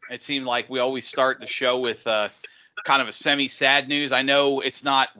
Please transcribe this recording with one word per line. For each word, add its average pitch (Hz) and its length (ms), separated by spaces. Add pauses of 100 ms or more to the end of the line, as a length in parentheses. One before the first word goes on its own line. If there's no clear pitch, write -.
(100)
It 123 120
seemed 139 240
like 120 240
we 131 80
always 127 280
start 131 340
the 113 60
show 127 340
with, 117 260
uh, 107 240 (540)
kind 139 180
of 117 60
a 104 40
semi-sad 139 760
news. 143 240
I 131 100
know 139 380
it's - 240
not 135 240 (120)